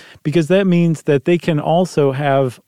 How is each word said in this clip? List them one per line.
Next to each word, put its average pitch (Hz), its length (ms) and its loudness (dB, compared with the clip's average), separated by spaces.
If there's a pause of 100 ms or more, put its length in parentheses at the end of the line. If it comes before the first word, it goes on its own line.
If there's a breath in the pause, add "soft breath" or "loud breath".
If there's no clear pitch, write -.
(240 loud breath)
because 160 240 0
that 196 180 2
means 170 380 0
that 143 220 0
they 175 120 2
can 160 220 -2
also 156 520 0
have 135 560 -2